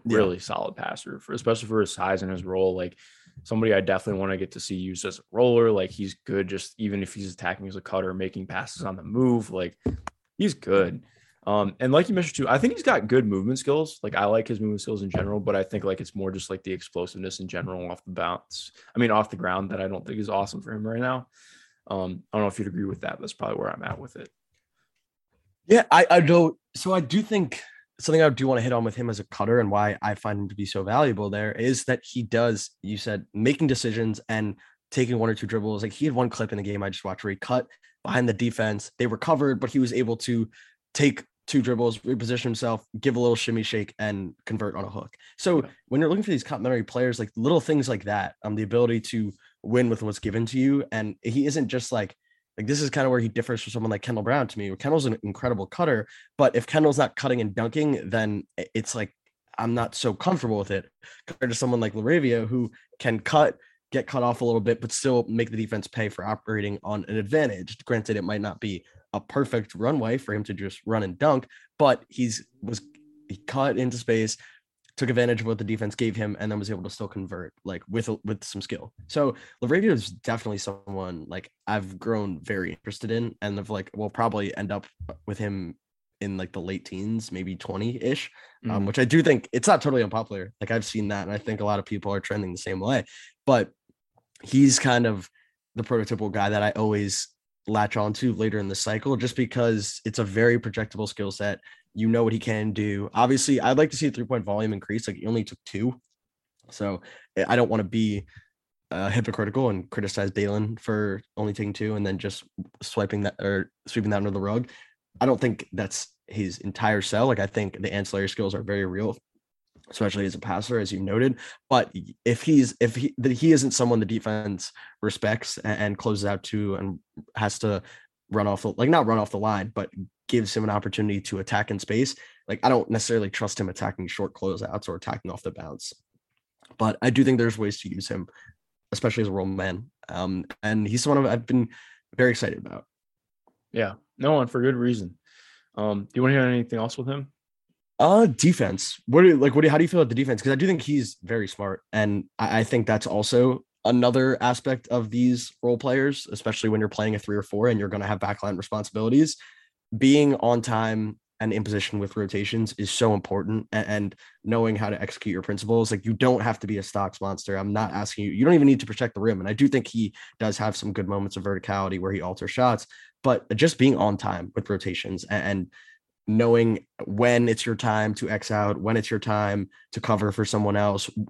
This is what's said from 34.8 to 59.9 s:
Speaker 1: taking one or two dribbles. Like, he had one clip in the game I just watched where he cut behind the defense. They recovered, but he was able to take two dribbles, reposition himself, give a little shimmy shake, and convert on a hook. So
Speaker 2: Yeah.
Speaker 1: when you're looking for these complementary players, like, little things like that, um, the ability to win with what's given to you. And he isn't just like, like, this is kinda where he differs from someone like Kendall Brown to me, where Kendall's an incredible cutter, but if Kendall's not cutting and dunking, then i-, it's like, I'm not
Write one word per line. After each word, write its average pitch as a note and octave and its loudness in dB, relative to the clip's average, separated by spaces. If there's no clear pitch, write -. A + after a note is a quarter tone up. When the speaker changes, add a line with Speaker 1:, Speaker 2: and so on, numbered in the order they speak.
Speaker 1:
taking B2 2
one A2+ 2
or G#2+ 0
two A2+ -6
dribbles. G#2+ -4
Like, G#2+ -6
he C#3+ -4
had C#3 0
one B2 2
clip A2 -4
in G#2 -4
the G2+ -6
game G2+ -4
I G2 -4
just - -10
watched F#2+ -8
where G2+ -2
he G2 -6
cut - -2
behind B2 0
the A2 2
defense. G#2+ -2
They B2 0
recovered, C3+ 0
but B2+ -4
he C3+ 2
was B2 2
able A#2 0
to A2+ -2
take - 2
two C#3 2
dribbles, A#2 0
reposition A#2 -2
himself, A2+ -2
give A#2+ 0
a - 0
little A#2+ 4
shimmy A2+ -2
shake, G#2+ -4
and G2+ -4
convert G#2+ -4
on G2 -6
a G2+ -12
hook. - -12
So E3+ 2
Speaker 2:
Yeah. - -12
Speaker 1:
when C3 2
you're D#3 4
looking G3+ 2
for G#3+ -4
these C3 0
complementary B2 -2
players, B2 -2
like, G#2+ -6
little C#3+ 2
things C#3 0
like G#2 -4
that, G#2 -4
um, G#2+ -4
the G#2+ -2
ability A#2 2
to G#2+ -4
win A#2+ 2
with A2+ 0
what's G#2+ -6
given A2+ -2
to B2+ -6
you. C#3 2
And G#2+ -4
he C3 0
isn't C#3+ 0
just B2 -6
like, G#2+ -4
like, G#2+ -6
this D3 0
is C#3+ -2
kinda C3+ 0
where B2 4
he A2+ 0
differs A2+ -4
from - -12
someone A#2 -4
like G#2 -4
Kendall A2 -4
Brown B2 2
to - -12
me, G2+ -4
where F#2+ -8
Kendall's C#3+ 0
an A2+ 0
incredible G#2 -4
cutter, D3 0
but C3 6
if A#2 2
Kendall's D#3 4
not C#3 2
cutting B2+ 0
and G#2 -2
dunking, A#2 -2
then G#2+ -2
i-, F2+ -8
it's A2 -4
like, G#2+ -6
I'm A#2 -2
not A#2+ -2